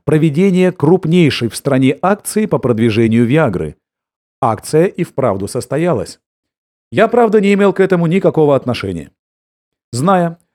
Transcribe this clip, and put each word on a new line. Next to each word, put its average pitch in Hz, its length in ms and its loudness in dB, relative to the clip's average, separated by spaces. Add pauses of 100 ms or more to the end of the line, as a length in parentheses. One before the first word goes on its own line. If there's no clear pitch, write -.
проведение 175 680 2
крупнейшей 165 800 0
в - 60 -10
стране 135 460 0
акции 202 440 -2
по 165 120 -2
продвижению 117 680 0
Виагры. 110 500 -2 (640)
Акция 131 440 0
и 196 180 -6
вправду 101 440 -4
состоялась. 135 720 -6 (720)
Я, 190 160 2
правда, 220 320 2
не 208 140 2
имел 196 200 2
к 185 60 -2
этому 180 280 0
никакого 160 480 2
отношения. 95 560 -6 (800)
Зная, 170 460 0 (180)